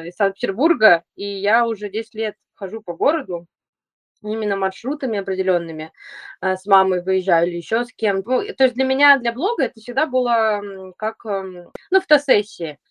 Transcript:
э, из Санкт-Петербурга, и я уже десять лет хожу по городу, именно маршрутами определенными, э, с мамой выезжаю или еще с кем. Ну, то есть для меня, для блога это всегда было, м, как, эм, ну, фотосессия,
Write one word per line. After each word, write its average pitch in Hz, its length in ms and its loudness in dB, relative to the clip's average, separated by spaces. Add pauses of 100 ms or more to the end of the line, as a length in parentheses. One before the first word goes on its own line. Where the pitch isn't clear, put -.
э, 165 40 -6
из 175 80 -14
Санкт-Петербурга, 202 840 2 (140)
и 202 80 -8
я 202 420 0
уже 208 240 -6
десять 214 240 -8
лет 214 200 -4 (200)
хожу 202 280 -8
по 170 120 -8
городу, 185 520 -2 (760)
именно 208 340 -2
маршрутами 220 600 -4
определенными, 180 760 -2 (480)
э, 190 160 0
с - 100 -14
мамой 190 360 4
выезжаю 180 460 2
или 170 80 -6
еще 220 280 -2
с 240 80 -14
кем. 196 320 -2
Ну, 233 180 0 (140)
то 262 80 4
есть 247 100 2
для 254 100 0
меня, 269 340 4
для 233 140 -4
блога 330 320 -2
это - 160 -8
всегда 254 260 -2
было, 233 560 0
м, 190 340 -12
как, - 300 -8
эм, 190 440 -6 (200)
ну, 381 100 4
фотосессия, 208 800 2 (120)